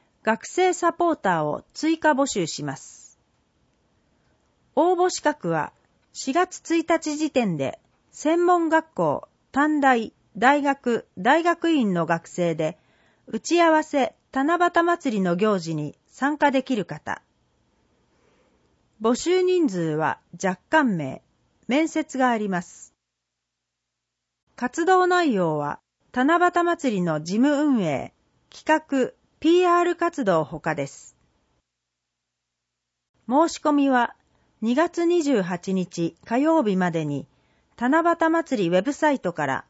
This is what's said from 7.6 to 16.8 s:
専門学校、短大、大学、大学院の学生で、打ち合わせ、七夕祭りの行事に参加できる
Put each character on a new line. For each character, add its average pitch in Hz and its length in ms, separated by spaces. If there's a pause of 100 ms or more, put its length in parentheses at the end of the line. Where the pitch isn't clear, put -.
専 339 320
門 349 240
学 311 240
校、 151 360 (240)
短 302 280
大、 247 320 (240)
大 277 260
学、 277 440 (100)
大 262 260
学 339 280
院 240 240
の 170 120
学 165 200
生 170 280
で、 156 220 (500)
打 226 120
ち 339 240
合 330 80
わ 311 120
せ、 277 320 (180)
七 294 260 (160)
夕 339 80
祭 339 360
り 190 40
の 175 140
行 208 220
事 165 160
に 151 220 (120)
参 294 280
加 285 140
で 262 120
き 262 120
る 202 100